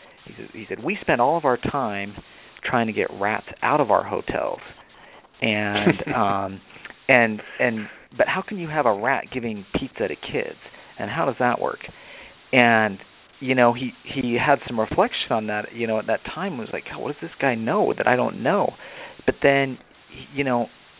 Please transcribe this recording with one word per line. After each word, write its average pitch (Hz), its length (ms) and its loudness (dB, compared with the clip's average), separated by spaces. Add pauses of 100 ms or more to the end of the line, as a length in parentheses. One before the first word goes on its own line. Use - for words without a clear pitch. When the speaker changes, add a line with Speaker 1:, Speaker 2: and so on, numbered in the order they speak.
(260)
Speaker 1:
He - 120 -20
said, - 160 -16
he 110 160 -14
said, 107 140 -10
"We 190 180 -4
spend 135 200 2
all 147 160 4
of 160 80 -2
our 123 120 4
time 104 580 -4 (500)
trying 117 220 2
to 110 60 -4
get 104 200 0
rats 101 320 -2 (160)
out 139 180 2
of 117 120 2
our 92 120 6
hotels. - 560 -4 (840)
And, 104 520 2 (140)
Speaker 2:
<laughs> - 80 -4
Speaker 1:
um, 98 460 0 (460)
and, 117 340 6 (180)
and, 113 280 0 (300)
but 123 100 4
how - 180 -2
can 208 120 -8
you 170 100 -6
have 151 200 0
a 110 60 6
rat 113 380 0
giving 113 320 -4 (160)
pizza 120 280 -4
to 73 80 -6
kids? - 420 -6 (400)
And 104 140 -6
how 156 140 -2
does 131 140 0
that 123 220 0
work?" - 180 -4 (720)
And, 113 460 4 (420)
you 131 140 -2
know, 120 200 6
he, 123 180 -6 (120)
he 123 400 -2
had 143 140 4 (100)
some 120 120 -2
reflection - 520 0
on 110 160 0
that, 107 180 -4 (100)
you 117 100 -2
know, 110 140 0
at 104 80 -6
that 110 140 0 (120)
time 170 240 -6
was 110 160 -10
like, - 120 -8
"God, - 140 -12
what - 100 -6
does 147 120 -10
this - 180 -12
guy 135 160 4
know 131 400 0
that - 120 0
I 120 80 6
don't 120 260 -2
know?" 165 300 2 (540)
But - 180 2
then, 139 340 4 (560)
you 139 100 -2
know, 123 240 0 (320)